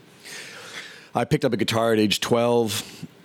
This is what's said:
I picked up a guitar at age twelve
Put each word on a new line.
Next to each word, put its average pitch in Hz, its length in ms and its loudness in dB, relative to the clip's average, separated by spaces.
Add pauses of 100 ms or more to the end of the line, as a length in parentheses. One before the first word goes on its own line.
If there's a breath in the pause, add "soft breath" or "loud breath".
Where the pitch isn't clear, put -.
(1160 loud breath)
I 120 100 0
picked 151 200 0
up 117 80 2
a 113 40 0
guitar 113 360 2
at 107 60 6
age 107 200 2
twelve 117 880 0 (180)